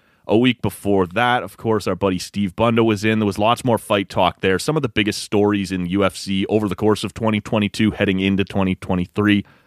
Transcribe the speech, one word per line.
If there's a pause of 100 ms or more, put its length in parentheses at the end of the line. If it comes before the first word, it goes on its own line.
(280)
A
week
before
that,
of
course,
our
buddy
Steve
Bunda
was
in.
There
was
lots
more
fight
talk
there.
Some
of
the
biggest
stories
in
U
F
C
over
the
course
of
twenty
twenty-two
heading
into
twenty
twenty-three. (220)